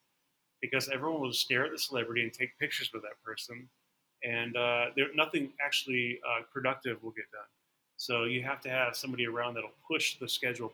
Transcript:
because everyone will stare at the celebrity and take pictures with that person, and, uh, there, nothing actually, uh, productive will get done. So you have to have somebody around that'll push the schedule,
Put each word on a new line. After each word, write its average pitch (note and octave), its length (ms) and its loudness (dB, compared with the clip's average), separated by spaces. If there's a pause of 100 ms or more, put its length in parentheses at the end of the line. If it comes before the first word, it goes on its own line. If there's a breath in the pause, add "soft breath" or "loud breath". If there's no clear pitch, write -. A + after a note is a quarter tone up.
(600)
because C3 300 0
everyone D3+ 300 -2
will B2+ 120 -2
stare B2+ 320 4
at D#3 80 -2
the - 60 -6
celebrity A#2 440 0
and A2+ 100 -2
take - 260 -4
pictures C#3 340 -2
with G#2+ 100 -8
that G#2 220 -12
person, A#2+ 440 -10 (540)
and, A#2+ 340 0
uh, A#2+ 300 4 (100)
there, C#3 180 6
nothing D3+ 380 2 (120)
actually, B2 540 0 (100)
uh, A#2 140 2 (100)
productive B2+ 500 0
will A2+ 100 -8
get - 200 -10
done. G#2 160 -14 (480)
So A#2 280 0
you B2 180 0
have C3+ 200 -2
to C3+ 80 -6
have B2+ 260 2
somebody B2 300 -2
around A#2+ 280 -2
that'll G#2+ 160 -6 (180)
push D#3 300 0
the B2 100 -6
schedule, A#2+ 460 -2